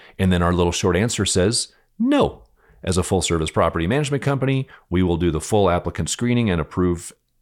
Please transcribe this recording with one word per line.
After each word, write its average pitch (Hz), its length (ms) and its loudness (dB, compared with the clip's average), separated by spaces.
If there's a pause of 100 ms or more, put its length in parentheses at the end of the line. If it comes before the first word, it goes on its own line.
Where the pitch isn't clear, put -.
(200)
And 95 120 2
then 87 120 2
our 87 100 2
little 87 180 2
short 90 240 0
answer 104 300 0
says, 98 480 0 (240)
"No. 254 460 0 (400)
As 87 140 0
a 92 60 2
full-service 82 460 0
property 85 380 0
management 139 360 -2
company, 135 440 -2 (240)
we 90 100 2
will 87 160 2
do 85 140 2
the 78 100 -2
full 101 300 2
applicant 85 360 -4
screening 120 440 0
and 82 100 0
approve 87 500 -2 (300)